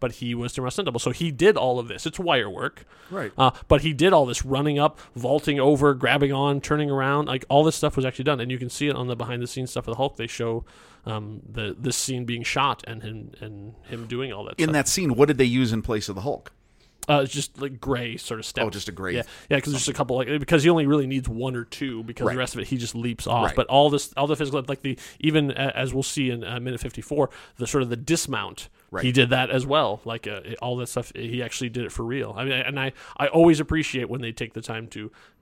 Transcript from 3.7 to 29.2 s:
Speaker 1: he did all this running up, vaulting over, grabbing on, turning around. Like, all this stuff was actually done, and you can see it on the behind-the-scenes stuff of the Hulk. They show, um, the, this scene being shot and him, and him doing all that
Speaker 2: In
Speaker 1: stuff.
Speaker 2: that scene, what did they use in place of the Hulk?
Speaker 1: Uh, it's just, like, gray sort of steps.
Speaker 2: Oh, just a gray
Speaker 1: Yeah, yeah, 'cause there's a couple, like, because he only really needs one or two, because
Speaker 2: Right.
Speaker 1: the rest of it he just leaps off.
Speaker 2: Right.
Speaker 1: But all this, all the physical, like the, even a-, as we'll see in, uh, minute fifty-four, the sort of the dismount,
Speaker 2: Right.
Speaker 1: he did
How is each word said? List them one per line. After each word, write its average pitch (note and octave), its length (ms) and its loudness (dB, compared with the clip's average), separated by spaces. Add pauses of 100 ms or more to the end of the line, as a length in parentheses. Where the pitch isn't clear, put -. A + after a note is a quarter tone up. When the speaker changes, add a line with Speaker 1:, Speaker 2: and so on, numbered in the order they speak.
Speaker 1:
he D#3 120 0
did D#3 180 6
all D#3 140 8
this A#2+ 180 -2
running C#3+ 340 0
up, D3+ 220 2 (160)
vaulting C#3+ 420 0
over, C#3+ 360 6
grabbing C3+ 400 2
on, C#3 260 2
turning D3+ 320 0
around. C#3 360 0
Like, C3 200 -4
all C#3+ 160 8
this D#3+ 140 4
stuff - 180 0
was C3+ 100 0
actually B2+ 200 -4
done, C#3+ 160 0
and B2+ 100 -4
you B2+ 60 -4
can B2 120 -8
see D3 200 -2
it C3+ 80 0
on B2+ 100 -4
the B2 80 -4
behind-the-scenes A#2+ 560 -6
stuff - 160 -6
of A2+ 60 -4
the - 40 -8
Hulk. C#3 200 -2
They A2+ 100 -6
show, A#2 380 -4 (420)
um, G#2+ 420 -8
the, G#2+ 300 -6
this B2 160 -2
scene B2 300 -4
being A#2 180 -4
shot C3+ 440 0
and A2+ 140 -12
him, A2 380 -12
and G#2+ 340 -14 (140)
him A#2 180 -10
doing B2 280 -6
all G#2 120 -10
that - 140 -12
Speaker 2:
In D#3+ 60 2
Speaker 1:
stuff. D#3 80 2
Speaker 2:
that C#3+ 140 2
scene, D#3 280 0
what C#3 120 8
did C#3+ 120 4
they C3 60 8
use A#2+ 280 4
in A2 80 0
place G#2+ 280 -2
of G2 60 -6
the F#2 60 -8
Hulk? - 300 -6 (560)
Speaker 1:
Uh, D3 160 4
it's C3 80 -4
just, C#3+ 300 -6
like, C3+ 180 -6
gray A#2+ 380 -2
sort A2+ 220 -8
of A2 80 -10
steps. A2+ 180 -2
Speaker 2:
Oh, G#2 60 -2
just G2+ 180 -8
a - 20 -8
gray F2+ 220 -4
Speaker 1:
Yeah, A#2 80 0 (260)
yeah, C#3+ 120 2
'cause C#3+ 140 -4
there's B2+ 140 -2
a C#3+ 60 -2
couple, B2+ 220 -2
like, B2+ 120 0 (120)
because C#3+ 240 4
he E3+ 80 8
only D#3+ 160 4
really C#3+ 180 4
needs C3 240 -2
one B2 260 -4
or A#2+ 80 -4
two, B2 420 -8
because A#2+ 200 -4
Speaker 2:
Right. F#2+ 80 0
Speaker 1:
the B2+ 60 -2
rest B2+ 160 -4
of A2+ 60 -6
it A#2 80 -8
he C3+ 80 -2
just A#2 180 -6
leaps A#2 320 -6
off. A2+ 220 2
Speaker 2:
Right. - 60 -4
Speaker 1:
But B2 120 0
all C#3+ 240 6
this, C#3+ 260 -2
all C#3 80 0
the D3+ 100 0
physical, C#3 320 -2
like C3+ 140 -6
the, C3+ 160 -4 (220)
even D3+ 320 4
a-, C3+ 260 -2
as B2+ 160 -2
we'll C3 80 0
see C3 300 -2
in, A#2 120 -6
uh, A#2 160 -6
minute B2 200 -6
fifty-four, C3+ 500 -2 (280)
the A#2+ 100 -4
sort C#3 160 2
of A#2+ 60 -2
the A#2+ 60 -4
dismount, A#2+ 760 -2 (200)
Speaker 2:
Right. F#2 160 -2
Speaker 1:
he B2+ 60 2
did B2 180 6